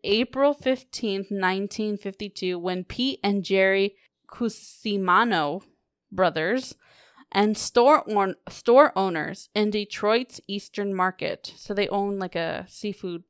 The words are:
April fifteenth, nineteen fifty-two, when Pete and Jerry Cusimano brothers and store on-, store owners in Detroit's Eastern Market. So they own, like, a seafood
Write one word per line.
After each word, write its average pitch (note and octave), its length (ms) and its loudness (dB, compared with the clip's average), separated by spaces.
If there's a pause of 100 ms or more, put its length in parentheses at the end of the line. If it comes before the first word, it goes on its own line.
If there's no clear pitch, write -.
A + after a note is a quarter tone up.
April B3+ 520 2
fifteenth, A3 720 -4
nineteen G3+ 680 -2
fifty-two, F#3+ 600 -6
when F3+ 260 -4
Pete B3+ 400 -4
and G3+ 200 0
Jerry G3 520 2 (320)
Cusimano G3 1300 0 (500)
brothers F#3 640 0 (560)
and G#3 240 2
store C4 560 4
on-, G3 240 0 (140)
store C4 480 6
owners E3+ 560 -2
in G#3+ 160 2
Detroit's G#3+ 800 -2
Eastern G3+ 480 -6
Market. - 640 -4
So - 180 -10
they G3+ 140 0
own, G3+ 280 -2
like, F#3 180 -6
a E3 320 -4
seafood F#3 640 -10